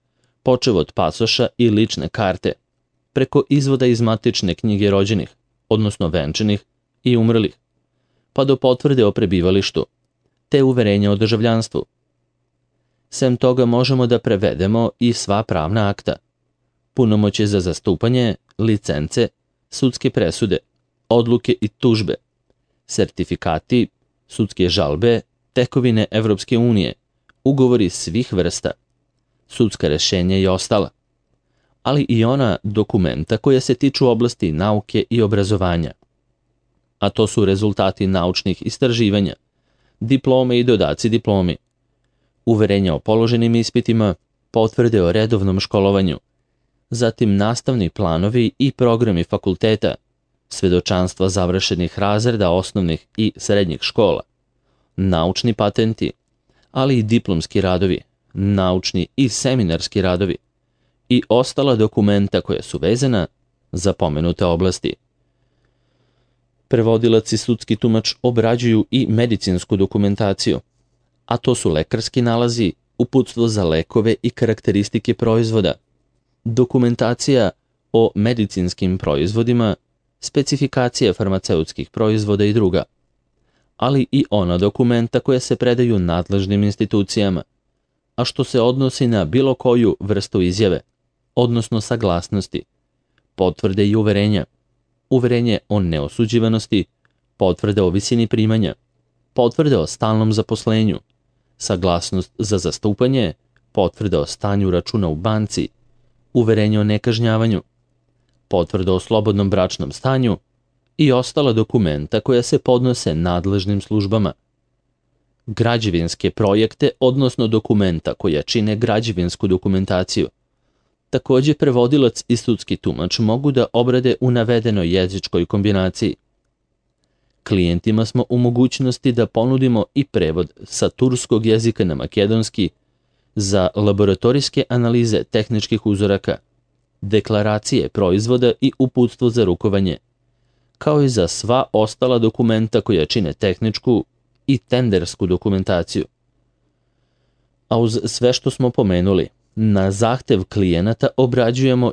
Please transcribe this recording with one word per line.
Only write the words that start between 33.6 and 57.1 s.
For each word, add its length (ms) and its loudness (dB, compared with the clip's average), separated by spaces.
se 140 0
tiču 340 0
oblasti 440 0
nauke 580 -2
i 120 0
obrazovanja, 680 0
a 120 0
to 160 0
su 180 0
rezultati 600 0
naučnih 600 -2
istraživanja, 680 0
diplome 580 2
i 60 2
dodaci 440 0
diplomi, 480 0
uverenja 480 2
o 40 -2
položenim 560 0
ispitima, 600 0
potvrde 520 2
o 100 2
redovnom 480 0
školovanju, 580 0
zatim 460 0
nastavni 520 -2
planovi 720 0
i 140 0
programi 520 0
fakulteta, 720 -2
svedočanstva 800 0
završenih 680 -2
razreda 520 0
osnovnih 560 -2
i 200 0
srednjih 460 0
škola, 380 0
naučni 560 0
patenti, 600 -2
ali 260 0
i 40 2
diplomski 580 -2